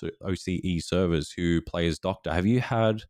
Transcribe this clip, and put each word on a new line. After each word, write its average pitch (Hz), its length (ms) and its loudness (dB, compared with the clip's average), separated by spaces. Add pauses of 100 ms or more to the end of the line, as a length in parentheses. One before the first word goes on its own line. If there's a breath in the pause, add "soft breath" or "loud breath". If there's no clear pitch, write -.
(200)
O 95 160 -2
C 90 260 -4
E 87 160 0
servers 85 540 0
who 85 300 2
play 85 260 0
as 80 100 0
Doctor. 92 340 -4
Have 90 140 2
you 120 140 4
had 113 500 0